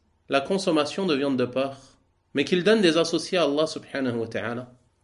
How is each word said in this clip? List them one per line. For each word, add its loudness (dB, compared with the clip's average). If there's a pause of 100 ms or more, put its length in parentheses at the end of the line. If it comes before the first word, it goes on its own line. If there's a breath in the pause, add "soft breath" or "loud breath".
(280)
la 0
consommation -2
de 2
viande 0
de 2
porc, -4 (560)
mais 0
qu'il 0
donne 4
des 6
associés 0
à 4
Allah 2
subhanahu -4
wa -4
ta'ala, -8 (300)